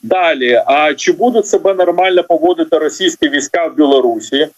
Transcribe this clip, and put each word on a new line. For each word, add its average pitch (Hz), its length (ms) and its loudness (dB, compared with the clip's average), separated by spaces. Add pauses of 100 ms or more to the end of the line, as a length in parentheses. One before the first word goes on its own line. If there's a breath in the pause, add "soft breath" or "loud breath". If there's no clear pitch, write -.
Далі, 135 640 0
а 147 280 2
чи 160 180 -2
будуть 220 360 0
себе 190 260 0
нормально 180 500 0
поводити 165 540 0
російські 156 520 -2
війська 147 380 -4
в - 80 -8
Білорусі? 135 720 0 (100)